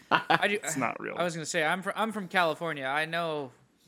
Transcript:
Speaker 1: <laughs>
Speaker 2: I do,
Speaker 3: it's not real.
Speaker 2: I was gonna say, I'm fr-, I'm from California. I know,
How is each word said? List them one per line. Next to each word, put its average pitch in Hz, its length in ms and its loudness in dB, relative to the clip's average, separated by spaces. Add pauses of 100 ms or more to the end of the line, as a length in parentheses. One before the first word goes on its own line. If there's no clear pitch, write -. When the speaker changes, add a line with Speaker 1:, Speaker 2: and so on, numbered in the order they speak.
Speaker 1:
<laughs> - 60 -6
Speaker 2:
I 165 360 4
do, 208 80 2
Speaker 3:
it's 156 220 -2
not 123 240 0
real. - 180 -6
Speaker 2:
I 170 60 2
was 170 100 -2
gonna 160 120 -6
say, 165 180 0
I'm 175 180 0
fr-, 196 140 -4
I'm 214 160 0
from 202 160 -6
California. 160 560 0
I 147 220 0
know, 160 440 -2 (380)